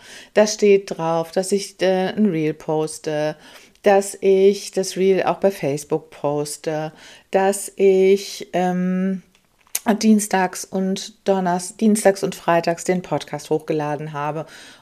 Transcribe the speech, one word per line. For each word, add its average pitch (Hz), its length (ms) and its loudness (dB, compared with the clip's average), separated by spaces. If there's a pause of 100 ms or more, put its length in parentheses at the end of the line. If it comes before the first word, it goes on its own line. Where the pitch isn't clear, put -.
(320)
Da 208 140 4
steht 196 500 2
drauf, 165 360 -4
dass 190 200 -4
ich, 196 300 -4
äh, 185 340 0
ein 214 100 2
Reel 160 280 -2
poste, 156 840 -4 (460)
dass 202 380 4
ich 196 500 4
das 190 260 -4
Reel 190 280 2
auch 175 120 0
bei 196 140 0
Facebook 151 600 -4
poste, 147 840 -6 (380)
dass 196 460 0
ich, 196 800 2
ähm, 180 680 -2 (720)
dienstags 202 720 2
und 190 500 -4 (140)
Donners-, 180 480 -2
dienstags 208 480 2
und 180 100 -4
freitags 170 480 0
den 180 200 -2
Podcast - 480 -8
hochgeladen 151 640 -4
habe 151 340 -8 (360)